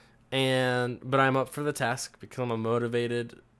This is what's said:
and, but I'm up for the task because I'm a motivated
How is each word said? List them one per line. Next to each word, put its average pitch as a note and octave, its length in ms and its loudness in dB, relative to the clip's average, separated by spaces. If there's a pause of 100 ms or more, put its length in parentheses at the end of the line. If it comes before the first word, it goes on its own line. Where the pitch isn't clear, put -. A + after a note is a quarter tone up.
(320)
and, B2+ 720 2
but C3 160 2
I'm C3+ 160 6
up C3 140 0
for - 120 -6
the D3 120 -2
task B2+ 480 -4
because - 180 -12
I'm B2 120 -2
a A#2 60 -2
motivated A#2+ 840 -2 (200)